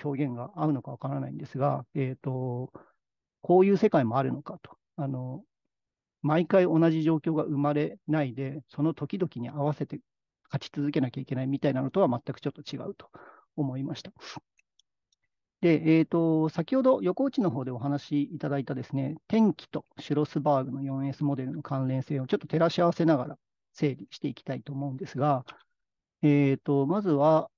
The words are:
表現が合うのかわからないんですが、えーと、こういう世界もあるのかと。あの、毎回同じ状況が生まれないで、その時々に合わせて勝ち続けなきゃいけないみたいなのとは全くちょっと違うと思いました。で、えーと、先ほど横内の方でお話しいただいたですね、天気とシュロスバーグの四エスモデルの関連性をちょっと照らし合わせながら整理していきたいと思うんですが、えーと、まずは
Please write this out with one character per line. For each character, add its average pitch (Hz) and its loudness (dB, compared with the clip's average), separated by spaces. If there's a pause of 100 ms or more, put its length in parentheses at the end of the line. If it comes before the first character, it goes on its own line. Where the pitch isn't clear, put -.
表 143 -2
現 123 -4
が 123 -10
合 160 0
う 151 2
の 127 -4
か 135 -12
わ 127 -12
か 135 -8
ら 143 -4
な 131 -6
い 139 -12
ん 147 -12
で 143 -12
す - -10
が、 135 -2
え 131 -4
ー - -16
と、 127 -6 (720)
こ 175 6
う 190 6
い 196 4
う 196 6
世 214 4
界 147 4
も 113 -2
あ 139 2
る 127 -2
の 131 -6
か - -12
と。 - -20 (180)
あ 143 -6
の、 131 -8 (800)
毎 156 2
回 196 6
同 165 4
じ 160 2
状 160 4
況 160 -2
が 151 0
生 147 -4
ま 143 2
れ 151 -2 (100)
な 156 2
い 127 -4
で、 135 -6
そ - -6
の 151 2
時 151 -6
々 180 -2
に 120 -8
合 147 -6
わ 147 0
せ 143 -6
て - -10 (460)
勝 - -6
ち - -18
続 143 -2
け 147 0
な 127 0
き - -10
ゃ - -6
い 131 -10
け 135 -6
な 131 -2
い 131 -4
み 139 -2
た 151 2
い 135 2
な 131 -2
の 135 -2
と - 0
は 196 4
全 120 0 (140)
く - -18
ち - -6
ょ - -4
っ - -4
と - -20
違 - -12
う 190 -10
と - -20 (460)
思 135 -4
い 135 -6
ま 135 -6
し - -12
た。 - -18 (1500)
で、 160 6
え 160 6
ー 156 2
と、 160 2
先 170 -4
ほ 269 2
ど 262 4
横 185 0
内 269 -2
の 190 2
方 127 -2
で 127 -6
お 123 -8
話 143 -4
し 147 0 (100)
い 156 -8
た 147 -4
だ 139 -2
い 131 -4
た 143 -6
で 127 -6
す - -8
ね、 135 -2 (120)
天 214 4
気 - -20
と - -8 (120)
シ - -8
ュ 147 0
ロ 147 2
ス 147 -4
バ 147 2
ー 131 -4
グ 135 -8
の 135 -6
四 135 -4
エ 135 -4
ス - -6
モ 143 0
デ 131 -4
ル 135 -6
の 160 -8
関 131 -2
連 131 -2
性 143 -4
を 131 -4
ち - -4
ょ - 4
っ - 4
と - -12
照 - 0
ら 165 4
し 175 0
合 175 4
わ 170 4
せ - 0
な 156 6
が 123 -4
ら - -12 (340)
整 139 -2
理 - -14
し - -18
て - -4
い 131 -6
き - -20
た 135 -6
い 127 -10
と - -12
思 139 -6
う 131 -8
ん 131 -8
で 135 -10
す - -12
が、 135 0 (760)
え 143 6
ー 131 0
と、 139 2
ま 185 0
ず 196 0
は 156 4